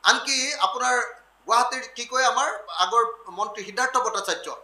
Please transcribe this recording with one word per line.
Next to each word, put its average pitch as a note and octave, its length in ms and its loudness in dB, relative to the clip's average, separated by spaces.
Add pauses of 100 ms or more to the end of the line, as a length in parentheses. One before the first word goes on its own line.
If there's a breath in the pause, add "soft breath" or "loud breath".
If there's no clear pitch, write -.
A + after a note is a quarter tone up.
(100)
আনকি C4+ 260 2 (300)
আপোনাৰ B3 300 0 (500)
গুৱাহাটীৰ B3 380 2 (120)
কি A#3+ 140 -8
কয় B3+ 220 2
আমাৰ C#4+ 160 0 (360)
আগৰ A3+ 180 4 (360)
মন্ত্ৰী G#3 300 -6
সিদ্ধাৰ্থ B3+ 260 -2 (120)
ভট্টাচাৰ্য F#3+ 580 -4